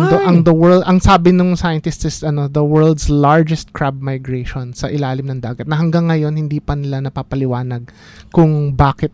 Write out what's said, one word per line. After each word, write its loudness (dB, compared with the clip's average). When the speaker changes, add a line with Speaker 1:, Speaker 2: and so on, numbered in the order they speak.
Speaker 1:
the, 2
Speaker 2:
Ay! 0
Speaker 1:
ang 4
the 4
world, 6
ang 2
sabi 4
nung 2
scientist -4
is, -6
ano, -2
the -2
world's 2
largest 2
crab -6
migration -8
sa -8
ilalim -4
ng -8
dagat. -8
Na -4
hanggang 0
ngayon, -2
hindi -4
pa -6
nila -6
napapaliwanag -6
kung 2
bakit 0